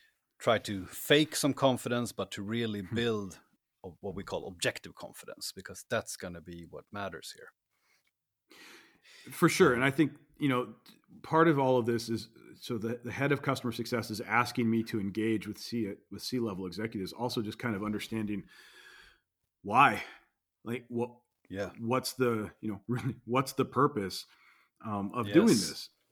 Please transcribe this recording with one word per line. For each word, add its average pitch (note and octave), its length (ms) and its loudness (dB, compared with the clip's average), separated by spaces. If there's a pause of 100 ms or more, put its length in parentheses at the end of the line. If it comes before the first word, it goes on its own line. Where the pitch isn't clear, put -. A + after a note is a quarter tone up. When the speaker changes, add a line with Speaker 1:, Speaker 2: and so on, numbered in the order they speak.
(380)
Speaker 1:
try A2 220 4
to G2 260 -4
fake - 500 2
some C#3 200 2
confidence, A#2+ 560 2
but - 200 -6
to G#2 120 -6
really A2 380 -2
Speaker 2:
Hmm. F#2+ 140 -8
Speaker 1:
build A2 440 0 (440)
o-, F2 180 -14
what G2 120 -6
we F#2+ 100 -8
call F2 220 -6
objective - 480 -6
confidence, - 580 -12
because - 380 -14
that's A2 260 -4
gonna F2 260 -10
be E2+ 280 -14
what D2 220 -16
matters G2 440 -10
here. - 180 -20 (1800)
Speaker 2:
For D#3+ 180 4
sure. E3+ 200 6
Speaker 1:
Um, B2 80 4
Speaker 2:
And B2 60 4
I C3+ 60 6
think, C#3 220 4 (260)
you D3 100 0
know, B2 280 0 (100)
t-, - 80 -20 (300)
part D#3+ 240 6
of D3+ 100 6
all C3 220 4
of A2+ 80 2
this A#2 200 0
is, A2+ 220 -4 (300)
so A#2+ 180 -6
the, A2+ 260 -4
the A#2+ 80 -8
head C#3 200 0
of C#3 100 2
customer B2+ 300 -2
success A#2 380 -2
is G#2+ 120 -6
asking A#2 480 2
me A2+ 140 4
to A2+ 160 -4
engage G2+ 480 -2
with G#2 120 -8
C, G#2+ 340 -4 (180)
with G2+ 120 -10
C-level G#2 420 -4
executives, G2 480 -6
also A#2+ 280 -2
just G#2+ 180 -6
kind A#2 160 -2
of F#2+ 80 -4
understanding G#2 600 -4 (1160)
why, A2 420 6 (600)
like, A#2+ 240 -8
what, A#2+ 240 -4 (380)
Speaker 1:
Yeah. F#2+ 200 -6 (100)
Speaker 2:
what's A#2+ 340 0
the, A2+ 380 2 (100)
you A2 80 -4
know, F#2+ 140 -6
<laughs> - 40 -12
really, A#2+ 280 -2 (100)
what's C3 280 0
the - 120 0
purpose, A#2+ 600 0 (600)
um, G2+ 280 -4
of A2 180 -2
doing G#3 180 8
Speaker 1:
Yes. G2 200 4
Speaker 2:
this? - 200 -12 (220)